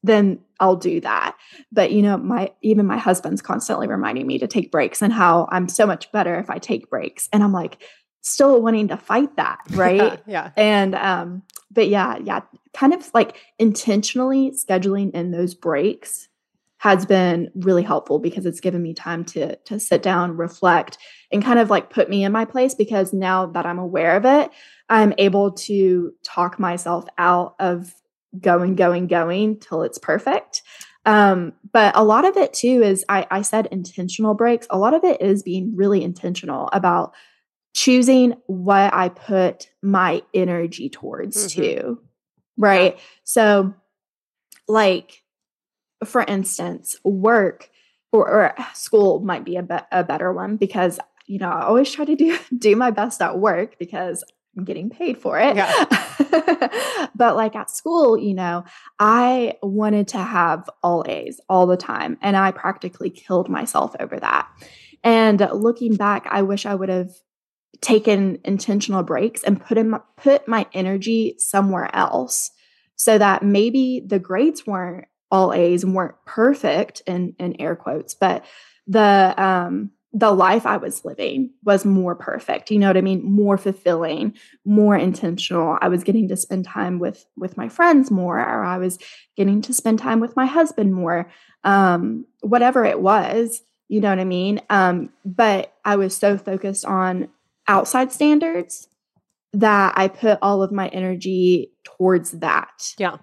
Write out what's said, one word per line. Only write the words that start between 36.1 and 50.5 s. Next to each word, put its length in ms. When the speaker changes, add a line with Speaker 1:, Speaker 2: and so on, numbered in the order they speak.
Speaker 1:
about 420
choosing 600
what 480
I 160
put 580
my 400
energy 560
towards 640
Speaker 2:
Mm-hmm. 60
Speaker 1:
too, 400
right? 380
Speaker 2:
Yeah. 60
Speaker 1:
So, 500
like, 540
for 180
instance, 840
work 640
or, 160
or 260
school 460
might 240
be 120
a 60
be-, 120
a 120
better 280
one 240